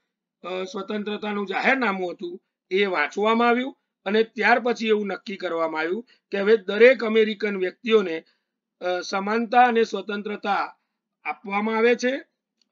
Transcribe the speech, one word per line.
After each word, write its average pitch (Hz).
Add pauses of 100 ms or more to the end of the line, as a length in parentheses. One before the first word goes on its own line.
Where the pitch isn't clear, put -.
(480)
અ, 185
સ્વતંત્રતાનું 208
જાહેરનામું 196
હતું, 175 (280)
એ 196
વાંચવામાં 202
આવ્યું 254 (280)
અને 214
ત્યાર 226
પછી 226
એવું 208
નક્કી 196
કરવામાં 165
આવ્યું 180 (240)
કે 196
હવે 202
દરેક 214
અમેરિકન 214
વ્યક્તિઓને, 185 (560)
અ, 180
સમાનતા 214
અને 233
સ્વતંત્રતા 202 (480)
આપવામાં 214
આવે 233
છે 247 (560)